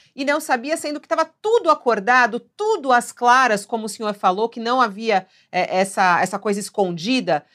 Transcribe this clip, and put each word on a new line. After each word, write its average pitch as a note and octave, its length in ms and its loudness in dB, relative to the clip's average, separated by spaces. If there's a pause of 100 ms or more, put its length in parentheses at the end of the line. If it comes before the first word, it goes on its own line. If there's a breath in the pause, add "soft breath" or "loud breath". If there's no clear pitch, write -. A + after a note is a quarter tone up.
(160 soft breath)
e C#4 80 -6
não C#4+ 160 0
sabia, D4 380 -4
sendo D4 240 -8
que - 80 -16
tava D#4+ 200 0 (120)
tudo G#4+ 280 2
acordado, A#3+ 680 2
tudo G4+ 500 -4
às A#3+ 220 2
claras, A#3+ 540 2
como A3 220 -6
o - 20 -10
senhor G#3+ 240 -6
falou, G3+ 340 0
que A#3 140 -12
não A#3+ 180 0
havia, G#3+ 480 0 (240 soft breath)
é, F3+ 280 0
essa, F#3 420 2
essa F#3 180 -4
coisa G#3 220 -4
escondida. F3+ 920 -2